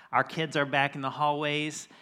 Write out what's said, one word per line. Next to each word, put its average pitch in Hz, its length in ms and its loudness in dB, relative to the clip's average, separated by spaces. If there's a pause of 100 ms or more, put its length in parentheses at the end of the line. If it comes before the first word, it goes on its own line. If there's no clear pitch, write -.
(120)
our 127 120 4
kids 160 320 -4
are 143 100 4
back 139 300 2
in 143 60 -6
the 135 80 -2
hallways. 147 760 -2 (140)